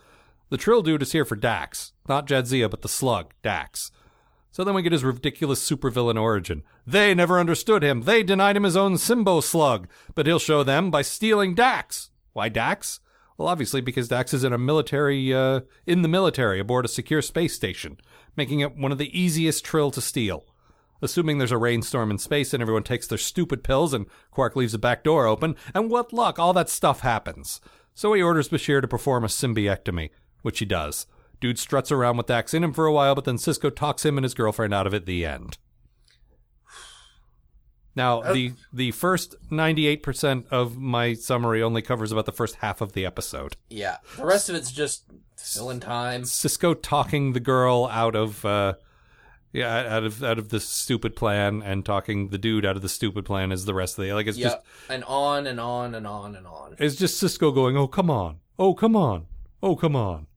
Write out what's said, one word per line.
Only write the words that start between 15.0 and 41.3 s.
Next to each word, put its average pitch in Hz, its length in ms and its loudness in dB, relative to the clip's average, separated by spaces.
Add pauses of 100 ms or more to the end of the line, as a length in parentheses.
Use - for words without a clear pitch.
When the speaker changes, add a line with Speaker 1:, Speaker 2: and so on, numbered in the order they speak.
Speaker 1:
uh, 131 280 2 (260)
in 175 160 4
the 165 60 2
military 139 520 2
aboard 123 240 0
a 117 40 -4
secure 151 340 -2
space - 320 -2
station, 85 420 -6 (400)
making 143 240 -2
it 143 160 -4
one 139 160 -2
of 135 60 -2
the 147 200 -6
easiest 165 460 0
Trill 147 280 0
to 135 100 -8
steal. 98 420 -4 (580)
Assuming 156 360 0
there's 123 140 0
a 127 40 2
rainstorm 117 540 0
in 101 80 -2
space 147 340 -2
and 135 80 -2
everyone 110 220 0
takes 120 240 -4
their 113 100 -4
stupid - 480 -4
pills 139 300 2
and 104 100 -2 (260)
Quark 123 260 0
leaves 123 160 0
the 113 60 -4
back 120 260 0
door 151 220 4
open, 117 300 0 (180)
and 220 140 0
what 240 240 0
luck, 226 260 0
all 170 140 4
that 180 160 2
stuff - 320 0
happens. 107 580 -4 (360)
So 208 180 0
he 208 80 4
orders 170 300 2
Bashir 143 320 2
to 123 60 -2
perform 123 360 0
a 107 40 -2
symbiectomy, 98 800 -2 (320)
which - 160 -4
he 110 80 -2
does. 80 400 -4 (340)
Dude 123 180 -2
struts - 320 0
around 123 280 2
with 117 80 -4
Dax 117 260 0
in 160 100 2
him 156 120 0
for 160 100 2
a 156 80 4
while, 139 220 4
but 139 100 -2
then 123 120 0
Sisko 143 380 -2
talks - 300 -2
him 143 140 2
and 131 80 0
his 120 80 -6
girlfriend 107 400 0
out 98 120 0
of 95 60 0
it, 98 140 -2
the 87 180 -2
end. 73 320 -8 (2500)
Now, 123 240 2
Speaker 2:
Uh, 120 120 -2
Speaker 1:
the, 127 200 0 (200)
the 123 200 -2
first 180 420 -2 (160)
ninety-eight 156 520 2
percent 135 480 -2
of 123 280 0
my 120 360 0
summary 117 480 0